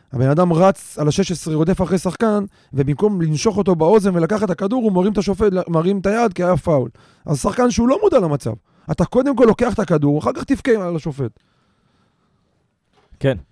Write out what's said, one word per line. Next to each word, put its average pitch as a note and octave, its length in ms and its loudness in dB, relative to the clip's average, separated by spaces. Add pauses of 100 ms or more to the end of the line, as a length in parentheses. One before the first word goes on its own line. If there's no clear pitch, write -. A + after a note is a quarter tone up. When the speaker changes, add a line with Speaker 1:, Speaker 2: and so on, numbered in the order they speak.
(140)
Speaker 1:
הבן B2+ 160 0
אדם E3+ 240 2
רץ F#3+ 460 0
על D3+ 80 0
השש F#3 240 0
עשרה, D#3 240 -6
רודף E3 260 0
אחרי F3 160 -2
שחקן, G#3 460 -2 (300)
ובמקום D3 480 0
לנשוך E3 360 0
אותו G3 180 2
באוזן F#3 400 2
ולקחת F3+ 280 0
את G3+ 60 -2
הכדור, G3+ 340 -4
הוא A3 80 2
מרים F#3 200 2
את G3 60 -2
השופט, G3 360 0 (140)
מרים E3+ 320 0
את F3 60 -6
היד, G#3+ 280 0
כי F3+ 100 -4
היה F3+ 140 2
פאול. C3 320 0 (360)
אז D3+ 160 -2
שחקן B3 300 0
שהוא A#3 160 2
לא C4+ 160 2
מודע E4+ 160 4
למצב, C#3+ 320 -2 (400)
אתה E3 140 0
קודם C4+ 300 0
כל B3 120 4
לוקח A#3 260 2
את - 60 -6
הכדור, D3+ 400 0
אחר A3 160 -4
כך E4 80 -10
תבכה - 280 -2 (160)
על F3 80 -4
השופט. C#3 440 -8 (1800)
Speaker 2:
כן, C3+ 180 0 (140)